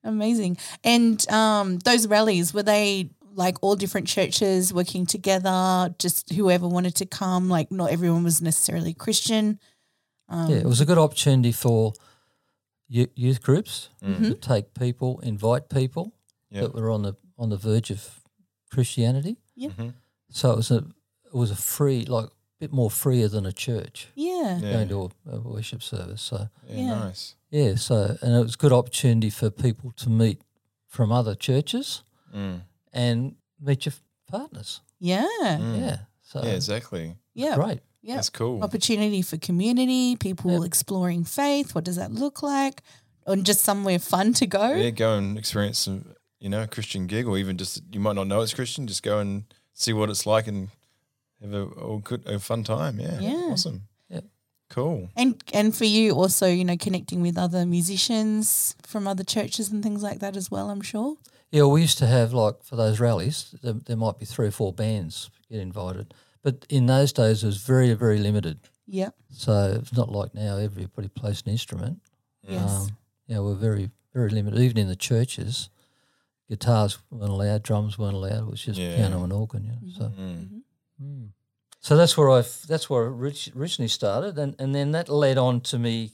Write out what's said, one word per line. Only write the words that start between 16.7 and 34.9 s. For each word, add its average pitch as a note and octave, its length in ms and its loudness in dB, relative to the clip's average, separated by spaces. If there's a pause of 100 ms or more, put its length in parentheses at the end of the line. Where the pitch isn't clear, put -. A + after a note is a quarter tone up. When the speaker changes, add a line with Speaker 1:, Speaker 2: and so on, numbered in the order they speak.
Speaker 2:
were A2+ 160 -2
on G#2+ 120 0
the, G2 120 -4 (240)
on A2+ 120 -4
the G#2 80 -2
verge A2 320 0
of - 300 -10 (500)
Christianity. C3 680 0 (200)
Speaker 1:
Yep. C4 160 -8
Speaker 3:
Mm-hmm. A2+ 160 -10 (420)
Speaker 2:
So - 220 2
it A2 40 2
was A2+ 140 -2
a, A#2+ 80 4 (480)
it - 80 -20
was A#2+ 180 0
a F#2+ 40 -6
free, C3 480 0
like, A2+ 240 -4 (300)
bit D#3 140 -10
more A#2+ 180 2
freer B2 380 2
than G2 180 -2
a F#2 60 -6
church - 640 -6
Speaker 1:
Yeah. D4+ 420 -2
Speaker 3:
Yeah. G#2 140 -4
Speaker 2:
going G#2+ 160 0
to F#2+ 220 -4 (200)
a, A2+ 60 -8
a A2 40 -8
worship A2 420 -10
service. G2 400 -10
So G#2 260 -6 (200)
Speaker 3:
Yeah, - 80 -10
Speaker 1:
Yeah. B3 220 -2
Speaker 3:
nice. F#2+ 360 -8 (160)
Speaker 2:
yeah, C#3 260 4
so, G#2+ 460 2
and A#2+ 140 4
it A#2+ 60 6
was A#2 120 -2
a - 40 -14
good C#3+ 140 6
opportunity A#2 580 2
for G#2+ 200 -2
people A#2+ 460 -4
to A#2+ 140 -4
meet A2+ 320 4 (460)
from A2 220 0
other A2+ 240 0
churches - 680 -2 (340)
Speaker 3:
Mm. F#2+ 240 -8 (320)
Speaker 2:
and A#2+ 420 0 (260)
meet C#3 260 0
your C#3+ 60 -4
f-, - 100 -16 (280)
partners. G#3 500 -10 (180)